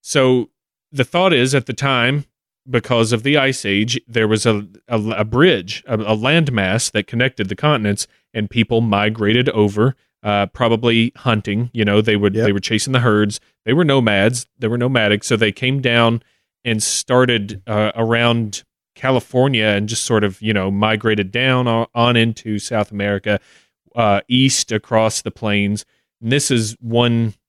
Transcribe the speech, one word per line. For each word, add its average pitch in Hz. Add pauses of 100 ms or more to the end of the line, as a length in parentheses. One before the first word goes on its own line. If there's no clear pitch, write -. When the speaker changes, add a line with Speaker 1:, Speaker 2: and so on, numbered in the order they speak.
Speaker 1:
So 127 (400)
the 135
thought 180
is 131
at 131
the 123
time, 135 (420)
because 117
of 110
the 143
Ice 135
Age, 107
there 113
was 107
a, 104 (220)
a, 113 (120)
a 104
bridge, 113
a, 120
a 107
landmass 120
that 104
connected 117
the 101
continents, 113 (280)
and 107
people 117
migrated 110
over, 107 (260)
uh, 101
probably 117
hunting. 107
You 113
know, 104
they 107
would, 101
Speaker 2:
Yep. 113
Speaker 1:
they 101
were 98
chasing 113
the 127
herds. 107 (240)
They 117
were 170
nomads. 117 (120)
They 120
were 120
nomadic. 113
So 123
they 107
came 131
down 117 (420)
and 113
started, 117
uh, 107
around 117 (320)
California 127
and 104
just 113
sort 110
of, 95
you 107
know, 95
migrated 104
down 127
o-, 113
on 120
into 113
South 107
America, 101 (560)
uh, 104
east 131
across 110
the 104
plains. 104 (380)
And 113
this 139
is 113
one 117 (140)